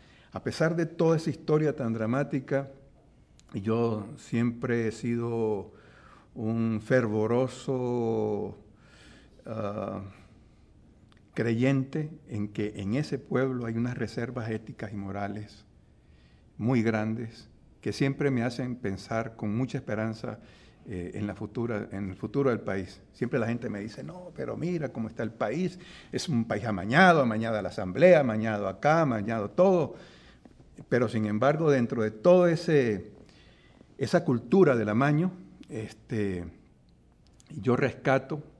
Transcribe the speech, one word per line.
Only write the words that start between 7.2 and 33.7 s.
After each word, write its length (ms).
ah, 560
creyente 760
en 200
que 280
en 180
ese 240
pueblo 480
hay 100
unas 200
reservas 540
éticas 420
y 40
morales 720
muy 240
grandes 680
que 120
siempre 380
me 120
hacen 340
pensar 580
con 220
mucha 220
esperanza, 600
eh, 280
en 120
la 80
futura, 580
en 180
el 60
futuro 340
del 100
país. 400
Siempre 260
la 80
gente 220
me 120
dice, 220
"No, 320
pero 220
mira 340
cómo 180
está 140
el 100
país, 460
es 180
un 160
país 200
amañado, 560
amañada 420
la 80
asamblea, 500
amañado 480
acá, 340
amañado 480
todo". 440
Pero, 200
sin 180
embargo, 440
dentro 320
de 80
todo 360
ese, 680